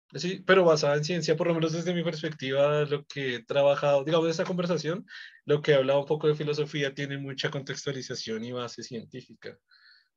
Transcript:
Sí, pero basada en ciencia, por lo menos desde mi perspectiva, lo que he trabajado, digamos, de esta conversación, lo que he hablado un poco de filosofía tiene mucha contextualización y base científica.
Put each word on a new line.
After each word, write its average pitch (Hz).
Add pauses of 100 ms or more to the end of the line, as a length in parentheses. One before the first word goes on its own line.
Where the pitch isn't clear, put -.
(140)
Sí, 175
pero 185
basada 151
en 151
ciencia, 160
por 170
lo 170
menos 160
desde 175
mi 170
perspectiva, 147
lo 143
que 131
he 113
trabajado, 139
digamos, 160
de 165
esta 175
conversación, 175 (380)
lo 147
que 151
he -
hablado 135
un 139
poco 151
de 151
filosofía 147
tiene 139
mucha 135
contextualización 131
y 123
base 120
científica. 113 (580)